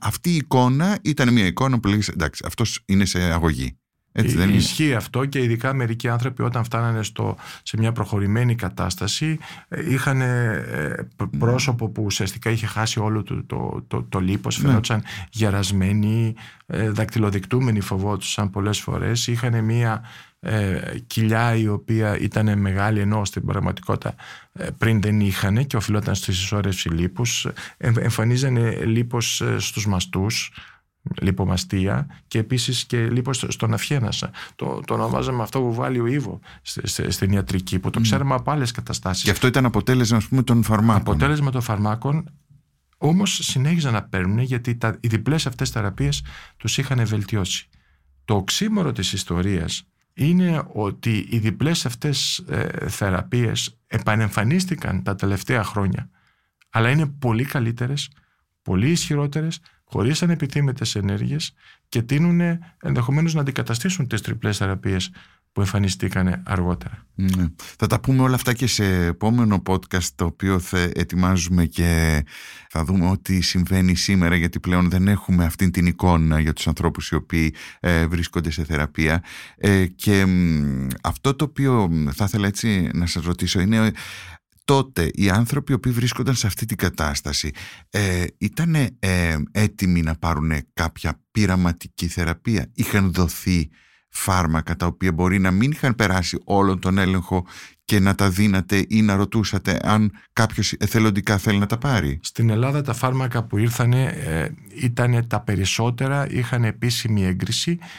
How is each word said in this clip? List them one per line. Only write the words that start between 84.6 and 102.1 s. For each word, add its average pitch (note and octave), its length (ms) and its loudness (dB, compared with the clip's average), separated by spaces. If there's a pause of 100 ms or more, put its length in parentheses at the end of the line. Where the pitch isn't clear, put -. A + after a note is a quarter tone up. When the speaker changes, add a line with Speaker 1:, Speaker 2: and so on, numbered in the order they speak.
Speaker 1:
τότε C3+ 480 2
οι G2 160 2
άνθρωποι A#2 420 0
οι C3+ 40 2
οποίοι B2+ 160 0
βρίσκονταν B2 440 0
σε - 120 -2
αυτή - 180 -4
την A2 120 -2
κατάσταση, D2 760 -2 (380)
ε, F#2 360 0 (120)
ήτανε, D3+ 520 0 (100)
ε, F2 360 2 (160)
έτοιμοι G2 500 2
να D#2+ 140 0
πάρουνε D#2 580 -2
κάποια E2 480 -4 (100)
πειραματική F#2 760 0
θεραπεία; E2+ 640 -2
Είχαν F#2+ 400 0
δοθεί F2 560 0 (400)
φάρμακα E2 680 0
τα F2 100 -2
οποία F2+ 260 0
μπορεί F2+ 280 2
να F#2+ 120 2
μην A2 200 2
είχαν C#3 240 0
περάσει F#2 480 0
όλον G2 360 2
τον F#2 180 2
έλεγχο F#2 480 0 (400)
και G#2+ 140 4
να G2 160 4
τα G2+ 140 2
δίνατε F#2+ 580 2
ή A2 140 4
να G#2 140 4
ρωτούσατε G2 680 0
αν G#2+ 280 2 (220)
κάποιος A2 400 0
εθελοντικά G#2 640 2
θέλει G2+ 200 2
να G2+ 80 2
τα A#2 120 -2
πάρει; G2+ 460 0